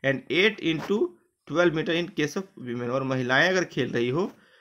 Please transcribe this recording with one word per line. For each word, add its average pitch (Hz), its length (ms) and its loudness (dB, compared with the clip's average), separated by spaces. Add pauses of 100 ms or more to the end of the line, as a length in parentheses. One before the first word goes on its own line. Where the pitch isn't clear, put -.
and 135 300 -2
eight 208 320 2
into 165 340 -2 (480)
twelve 160 280 2
meter 160 200 -2
in 170 160 -2
case 147 260 -2
of 190 60 -6 (180)
women, 123 280 -6
और 135 140 -2
महिलाएं 131 460 2
अगर 185 160 2
खेल 147 260 -2
रही 120 180 0
हो 160 220 -2 (300)